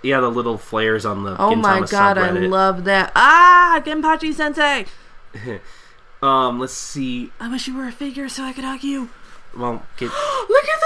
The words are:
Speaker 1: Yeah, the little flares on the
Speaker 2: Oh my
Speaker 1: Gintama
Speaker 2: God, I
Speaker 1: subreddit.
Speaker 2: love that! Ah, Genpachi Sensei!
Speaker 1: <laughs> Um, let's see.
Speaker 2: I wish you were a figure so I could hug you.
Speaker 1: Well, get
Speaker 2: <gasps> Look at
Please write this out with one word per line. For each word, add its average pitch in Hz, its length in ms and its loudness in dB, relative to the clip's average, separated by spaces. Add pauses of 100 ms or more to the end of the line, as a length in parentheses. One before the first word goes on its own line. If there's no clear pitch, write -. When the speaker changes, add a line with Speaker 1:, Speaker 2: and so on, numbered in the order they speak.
Speaker 1:
Yeah, 135 160 2
the 123 100 2
little 117 300 -2
flares 110 480 -2
on 98 160 -4
the 98 180 -6
Speaker 2:
Oh 220 140 4
my 202 260 2
Speaker 1:
Gintama 180 80 -4
Speaker 2:
God, 202 300 2
I 185 100 2
Speaker 1:
subreddit. 185 220 -2
Speaker 2:
love 190 320 2
that! 190 320 0
Ah, 339 680 8
Genpachi 311 480 -2
Sensei! 294 520 -2 (480)
Speaker 1:
<laughs> 110 260 -10 (600)
Um, 127 380 2
let's 131 140 -6
see. 127 680 -8
Speaker 2:
I 233 120 -10
wish 254 160 -6
you 262 100 -8
were 269 100 -8
a 240 40 -10
figure 277 380 -10
so 262 140 -10
I 262 100 -8
could 262 100 -12
hug 262 200 -8
you. 277 260 -6 (460)
Speaker 1:
Well, 120 280 -6 (140)
get 123 80 -6
Speaker 2:
<gasps> 554 440 -6
Look 539 140 6
at 640 220 -2